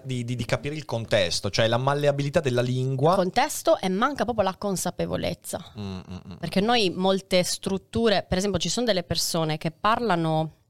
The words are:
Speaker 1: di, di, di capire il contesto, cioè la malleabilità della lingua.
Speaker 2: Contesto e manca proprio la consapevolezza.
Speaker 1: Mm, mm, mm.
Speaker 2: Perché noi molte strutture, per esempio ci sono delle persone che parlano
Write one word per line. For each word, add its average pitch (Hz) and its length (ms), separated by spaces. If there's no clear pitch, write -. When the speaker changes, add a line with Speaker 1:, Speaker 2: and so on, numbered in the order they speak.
Speaker 1:
di, 127 220
di, 123 100
di 120 100
capire 127 280
il 156 120
contesto, 104 680
cioè 113 160
la 117 100
malleabilità 143 600
della 123 240
lingua. 131 500
Speaker 2:
Contesto 220 640
e - 120
manca 233 340
proprio 220 200
la 190 120
consapevolezza. 170 1080
Speaker 1:
Mm, 98 200
mm, - 20
mm. 92 100
Speaker 2:
Perché 170 220
noi 220 280
molte 185 540
strutture, 196 840
per 185 120
esempio 190 200
ci 170 100
sono 240 180
delle 185 160
persone 160 560
che 165 100
parlano 165 840